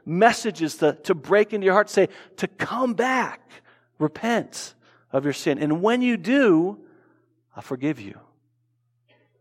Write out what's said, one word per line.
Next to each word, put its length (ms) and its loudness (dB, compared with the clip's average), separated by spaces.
messages 760 0
to, 160 2
to 100 0
break 380 0
into 140 -2
your 80 4
heart, 140 2
say, 200 2
to 100 -4
come 460 -4
back, 540 -4
repent 720 -4
of 100 0
your 100 -2
sin. 260 -2
And 240 0
when 200 2
you 140 2
do, 640 2
I'll 80 -16
forgive 380 -4
you 180 -14